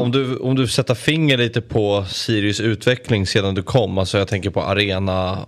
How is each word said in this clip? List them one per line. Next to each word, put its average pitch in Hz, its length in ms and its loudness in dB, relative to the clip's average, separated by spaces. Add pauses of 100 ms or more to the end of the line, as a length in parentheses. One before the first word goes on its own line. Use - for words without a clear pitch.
om 123 100 0
du, 131 260 0
om 127 180 0
du 131 120 2
sätter 123 280 0
finger 151 420 2
lite 120 240 0
på 101 440 0
Sirius 104 540 -2
utveckling 110 680 0
sedan 98 280 0
du 95 80 -2
kom. 98 340 0
Alltså 95 200 0
jag 98 100 2
tänker 95 220 -4
på 95 120 -2
arena, 95 880 -2